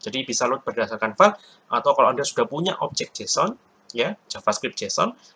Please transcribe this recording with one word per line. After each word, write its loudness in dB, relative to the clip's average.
jadi -6
bisa 0
load -2
berdasarkan -2
file, 6
atau 2
kalau 6
Anda -2
sudah 0
punya -2
objek -4
json, -2
ya, 0
JavaScript -2
json, -2